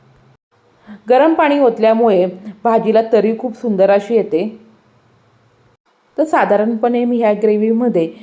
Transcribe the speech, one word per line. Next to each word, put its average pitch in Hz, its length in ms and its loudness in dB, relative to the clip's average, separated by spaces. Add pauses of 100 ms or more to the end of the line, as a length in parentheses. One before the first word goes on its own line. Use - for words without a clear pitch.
(1080)
गरम 285 240 4
पाणी 285 260 0
ओतल्यामुळे 220 640 2 (380)
भाजीला 220 380 0 (120)
तरी 220 240 2
खूप 226 180 -8
सुंदर 196 340 0
अशी 202 260 0
येते. 190 320 -2 (1700)
तर 285 60 0
साधारणपणे 233 840 0
मी 240 120 -2
ह्या 220 160 0
ग्रेव्हीमध्ये 214 760 0 (140)